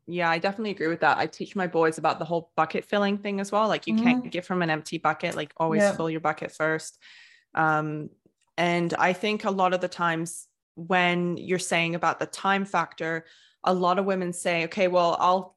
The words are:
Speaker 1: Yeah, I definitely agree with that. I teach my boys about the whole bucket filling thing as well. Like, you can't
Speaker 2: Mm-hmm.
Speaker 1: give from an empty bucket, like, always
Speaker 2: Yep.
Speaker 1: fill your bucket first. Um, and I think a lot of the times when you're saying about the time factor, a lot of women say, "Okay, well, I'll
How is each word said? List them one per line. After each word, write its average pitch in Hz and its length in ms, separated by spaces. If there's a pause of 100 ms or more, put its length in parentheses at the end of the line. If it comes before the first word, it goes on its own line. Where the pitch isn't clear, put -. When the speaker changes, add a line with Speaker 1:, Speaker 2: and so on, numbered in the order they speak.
Speaker 1:
Yeah, 170 220
I 165 80
definitely 196 320
agree 175 160
with 165 140
that. 147 180
I 147 80
teach - 300
my 185 100
boys 160 320
about 160 220
the 165 40
whole 170 320
bucket 160 280
filling 202 340
thing 202 220
as 202 100
well. 214 160
Like, 175 220
you 220 60
can't 240 260
Speaker 2:
Mm-hmm. 240 80
Speaker 1:
give 175 180
from 180 160
an 160 80
empty 156 280
bucket, 160 360
like, 156 220
always 160 260
Speaker 2:
Yep. 196 140
Speaker 1:
fill 165 120
your 160 120
bucket 156 320
first. 156 460 (560)
Um, 151 560 (460)
and 175 380
I 180 180
think 214 320
a 208 60
lot 185 240
of 180 60
the 180 80
times 170 580 (300)
when 175 600
you're 175 200
saying 170 380
about 165 240
the 156 60
time 196 380
factor, 165 600 (400)
a 185 100
lot 180 240
of 196 60
women 185 280
say, 170 340
"Okay, 185 200
well, 175 320
I'll 185 380